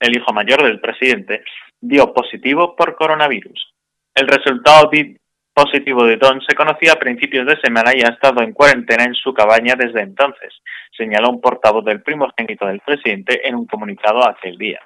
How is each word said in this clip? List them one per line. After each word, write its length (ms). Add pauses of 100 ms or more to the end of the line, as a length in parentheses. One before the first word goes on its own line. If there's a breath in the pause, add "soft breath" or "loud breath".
el 160
hijo 160
mayor 300
del 180
presidente, 640 (380 loud breath)
dio 320
positivo 600
por 220
coronavirus. 760 (400)
El 120
resultado 640
di-, 280 (340)
positivo 540
de 100
Don 240
se 140
conocía 400
a 40
principios 480
de 140
semana 340
y 60
ha 80
estado 340
en 120
cuarentena 500
en 100
su 200
cabaña 420
desde 240
entonces, 540 (420 loud breath)
señaló 320
un 140
portavoz 420
del 160
primogénito 640
del 140
presidente 680
en 80
un 120
comunicado 600
aquel 300
día. 300